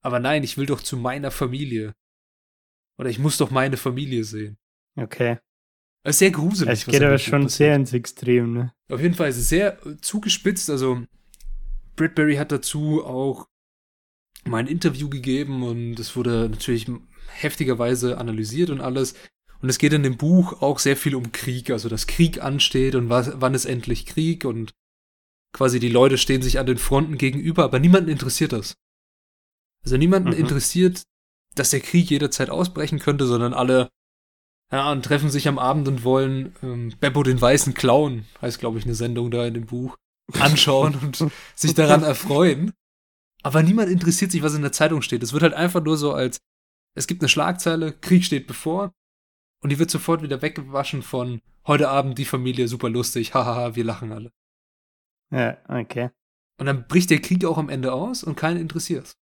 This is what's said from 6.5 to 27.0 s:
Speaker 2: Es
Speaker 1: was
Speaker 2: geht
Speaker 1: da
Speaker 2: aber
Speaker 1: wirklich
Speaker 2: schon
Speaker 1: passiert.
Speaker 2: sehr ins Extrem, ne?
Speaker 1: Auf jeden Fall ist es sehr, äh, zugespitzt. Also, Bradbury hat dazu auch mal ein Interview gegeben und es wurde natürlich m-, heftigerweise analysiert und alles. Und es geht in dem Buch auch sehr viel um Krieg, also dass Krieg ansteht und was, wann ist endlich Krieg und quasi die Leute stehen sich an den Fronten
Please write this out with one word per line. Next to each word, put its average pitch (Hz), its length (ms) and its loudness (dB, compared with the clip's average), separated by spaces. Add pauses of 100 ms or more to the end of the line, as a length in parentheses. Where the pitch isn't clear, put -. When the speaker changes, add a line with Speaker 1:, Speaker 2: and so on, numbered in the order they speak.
Speaker 2:
Es 110 140 -2
Speaker 1:
was 120 60 0
Speaker 2:
geht 143 100 6
Speaker 1:
da 147 40 6
Speaker 2:
aber 139 80 6
Speaker 1:
wirklich 135 140 0
Speaker 2:
schon 143 140 2
Speaker 1:
passiert. 135 140 0 (120)
Speaker 2:
sehr 147 80 6
ins 127 160 0
Extrem, 120 600 0
ne? 123 180 -4 (180)
Speaker 1:
Auf 123 100 -6
jeden 170 140 2
Fall 165 140 -2
ist 123 80 -4
es 117 120 0
sehr, 196 380 0
äh, 151 120 -12
zugespitzt. 208 720 -2
Also, 127 340 0 (920)
Bradbury 156 400 2
hat 147 140 -4
dazu 151 540 -2
auch 131 420 -6 (1000)
mal 117 140 -4
ein 120 100 -2
Interview 147 420 -2
gegeben 135 540 -4
und 117 340 -6
es - 180 -10
wurde 117 320 0
natürlich 110 400 -4
m-, 120 200 -10 (200)
heftigerweise 123 880 -2
analysiert 117 520 -2
und 139 100 -4
alles. 131 340 -4 (460)
Und 131 80 -2
es 131 100 0
geht 147 140 4
in 147 120 4
dem 131 120 0
Buch 175 460 4
auch 139 160 2
sehr 135 180 2
viel 135 200 -2
um 120 160 -6
Krieg, 127 380 -6
also 117 180 -2
dass 110 180 -4
Krieg - 360 2
ansteht 135 520 2
und 123 160 2
was, 123 300 0
wann 131 140 2
ist 127 100 -2
endlich 117 420 -4
Krieg 165 380 -2
und 113 280 -6 (800)
quasi 127 280 2
die 120 80 0
Leute 131 300 6
stehen 131 240 2
sich 127 160 4
an 127 80 -2
den 123 120 0
Fronten 135 400 0